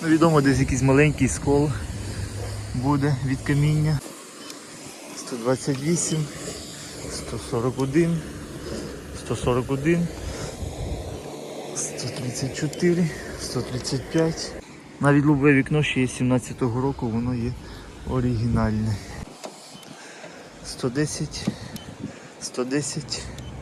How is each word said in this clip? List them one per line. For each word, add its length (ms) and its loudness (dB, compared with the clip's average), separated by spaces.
Ну, 60 -2
відомо, 340 8
десь 180 6
якийсь 220 2
маленький 460 6
скол 420 4
буде 400 2
від 160 0
каміння. 580 4
Сто 180 -8
двадцять 440 0
вісім, 480 0
сто 280 -6
сорок 300 0
один, 420 4
сто 180 -4
сорок 360 2
один, 360 2
сто 320 -6
тридцять 400 -4
чотири, 520 2
сто 200 -4
тридцять 500 -4
п'ять. 400 0
Навіть 260 6
лобове 280 8
вікно 300 4
ще 160 0
є 80 4
сімнадцятого 760 0
року, 260 0
воно 260 0
є 200 -2
оригінальне. 880 2
Сто 240 -4
десять, 580 -2
сто 220 -4
десять, 600 -4